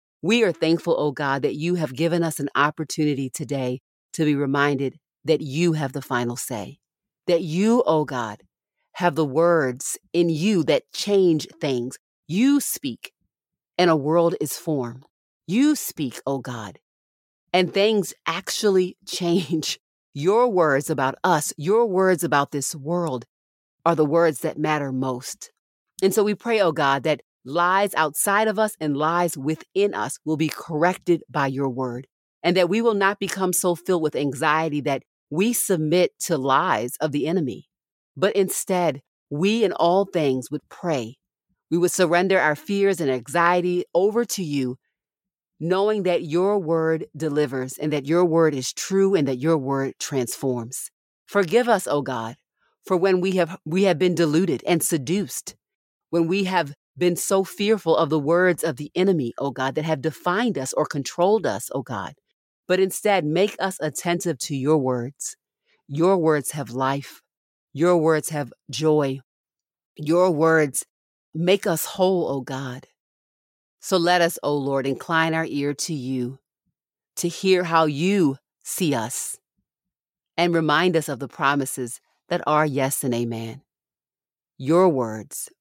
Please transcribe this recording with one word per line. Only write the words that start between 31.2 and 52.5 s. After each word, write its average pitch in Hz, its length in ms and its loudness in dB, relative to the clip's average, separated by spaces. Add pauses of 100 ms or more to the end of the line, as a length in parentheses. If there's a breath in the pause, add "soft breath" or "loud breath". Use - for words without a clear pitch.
by 143 160 -2
your 135 220 -2
word, 127 380 -6 (360)
and 175 140 0
that 180 120 4
we 220 140 0
will 233 120 2
not 196 240 2
become 190 340 -2
so 175 220 0
filled 175 280 -2
with 151 140 -2
anxiety 147 640 0
that 135 220 -2 (280)
we 202 220 0
submit 170 640 0
to 170 180 -2
lies 135 640 0
of 156 120 -2
the 147 140 -2
enemy, 156 420 -4 (480)
but 185 180 0
instead 180 680 -2 (280)
we 202 320 0
in 185 100 2
all 185 340 2
things 139 440 -2
would 143 200 -8
pray. 135 460 -4 (540)
We 165 60 0
would 175 140 2
surrender 185 500 2
our 151 160 2
fears 196 420 0
and 147 120 -2
anxiety 175 760 0 (100)
over 208 300 2
to - 180 -6
you, 139 360 -4 (800)
knowing 196 440 0
that 175 180 0
your 180 360 0
word 160 560 0
delivers 143 600 -2
and 151 160 -4
that 143 140 -4
your 175 180 2
word 160 300 4
is 131 180 -6
true 196 420 0
and 147 140 2
that 131 100 -2
your 156 200 2
word 135 400 -2
transforms. 123 920 -4 (360)
Forgive 202 420 2
us, 202 180 2
O 147 140 0
God, 120 360 -6 (500)